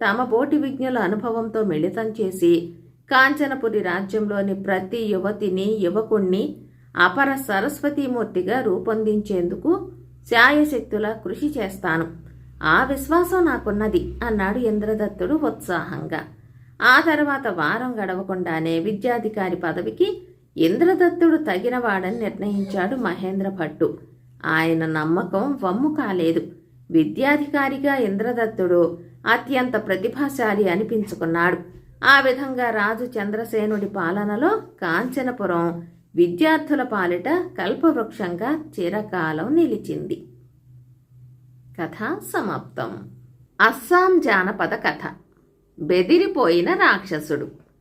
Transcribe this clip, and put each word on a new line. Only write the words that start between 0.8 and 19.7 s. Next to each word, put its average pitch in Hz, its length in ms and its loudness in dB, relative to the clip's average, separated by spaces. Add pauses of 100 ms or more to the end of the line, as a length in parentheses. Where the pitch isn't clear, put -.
అనుభవంతో 220 640 -2
మిళితం 185 440 0
చేసి 185 640 0 (380)
కాంచనపురి 262 680 2
రాజ్యంలోని 196 840 -2
ప్రతి 190 340 -2
యువతిని, 208 840 -2
యువకుణ్ణి 196 760 0 (420)
అపర 269 380 2
సరస్వతీమూర్తిగా 247 1300 -2
రూపొందించేందుకు 214 1300 0 (340)
శాయశక్తులా 233 880 4
కృషి 294 460 -6
చేస్తాను. 170 500 -2 (560)
ఆ 170 200 4
విశ్వాసం 330 640 2
నాకున్నది" 214 800 0
అన్నాడు 214 360 0
ఇంద్రదత్తుడు 214 720 -2
ఉత్సాహంగా. 165 840 -4 (640)
ఆ 254 180 8
తర్వాత 294 480 2
వారం 208 560 -2
గడవకుండానే 180 760 -2
విద్యాధికారి 214 760 -2
పదవికి 175 720 -2 (300)